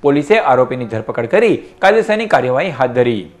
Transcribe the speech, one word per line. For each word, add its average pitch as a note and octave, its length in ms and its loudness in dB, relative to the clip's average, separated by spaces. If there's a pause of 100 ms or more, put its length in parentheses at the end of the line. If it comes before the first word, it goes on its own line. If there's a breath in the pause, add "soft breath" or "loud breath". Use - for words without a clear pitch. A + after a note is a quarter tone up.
પોલીસે D3 360 2
આરોપીની B2+ 460 0
ધરપકડ A2+ 420 -6
કરી F#3 300 2 (220 loud breath)
કાયદેસરની G#3+ 480 0
કાર્યવાહી C3+ 440 0
હાથ B2+ 200 -2
ધરી. A#2+ 400 -2 (100)